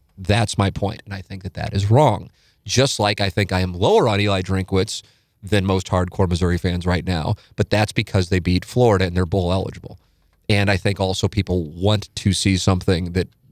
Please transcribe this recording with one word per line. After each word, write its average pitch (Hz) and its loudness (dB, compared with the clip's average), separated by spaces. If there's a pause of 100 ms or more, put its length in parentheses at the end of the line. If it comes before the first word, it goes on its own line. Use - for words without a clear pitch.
(180)
That's 101 0
my 98 2
point. 90 -6
And 101 -14
I 98 -10
think 95 -14
that 90 -12
that - -8
is 98 0
wrong. 113 4 (360)
Just - 0
like 104 0
I 98 0
think 101 -2
I 92 0
am 92 -2
lower 143 4
on 101 2
Eli 101 0
Drinkwitz 95 -2 (400)
than 98 0
most 95 0
hardcore 90 0
Missouri 87 0
fans 87 -2
right 87 -2
now, 87 -2 (200)
but 104 -2
that's 104 0
because 98 -2
they 95 2
beat 90 0
Florida 107 4
and 87 -4
they're 90 0
bowl 87 0
eligible. - -6 (520)
And 101 2
I 98 4
think 98 -2
also 95 0
people 92 0
want 92 -2
to - 2
see 95 2
something 90 0
that 90 -2 (220)